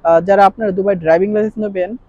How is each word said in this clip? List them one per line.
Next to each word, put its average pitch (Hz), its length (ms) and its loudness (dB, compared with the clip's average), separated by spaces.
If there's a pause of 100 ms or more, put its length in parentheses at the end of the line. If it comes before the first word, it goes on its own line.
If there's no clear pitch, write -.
আহ, 165 180 4
যারা 196 240 4
আপনারা 208 260 -2
দুবাই 190 240 -2
ড্রাইভিং 170 380 0
লাইসেন্স 214 240 -4
নেবেন, 202 400 -6 (120)